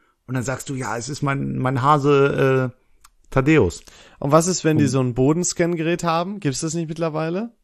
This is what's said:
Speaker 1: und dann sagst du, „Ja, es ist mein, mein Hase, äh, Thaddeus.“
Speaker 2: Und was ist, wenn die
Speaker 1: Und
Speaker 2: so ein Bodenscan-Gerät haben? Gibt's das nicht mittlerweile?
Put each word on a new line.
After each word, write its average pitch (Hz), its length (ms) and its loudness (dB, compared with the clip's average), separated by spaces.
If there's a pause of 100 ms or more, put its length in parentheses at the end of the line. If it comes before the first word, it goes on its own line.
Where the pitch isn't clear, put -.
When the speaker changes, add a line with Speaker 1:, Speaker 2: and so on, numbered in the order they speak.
(280)
Speaker 1:
und 123 60 -8
dann 131 100 -4
sagst 127 260 -8
du, 143 60 -8
„Ja, 127 220 -6
es 120 100 -8
ist 143 140 -8
mein, 139 360 -4
mein 131 240 -2
Hase, 139 920 4
äh, - 560 -20
Thaddeus.“ 131 540 2 (360)
Speaker 2:
Und 139 140 -2
was 165 140 6
ist, 180 180 -4
wenn 156 120 2
die 151 80 4
Speaker 1:
Und 135 40 0
Speaker 2:
so 135 100 0
ein 127 140 0
Bodenscan-Gerät 165 920 0
haben? 175 380 -4
Gibt's 139 180 -2
das 160 140 -6
nicht 165 160 -6
mittlerweile? 165 640 -6 (100)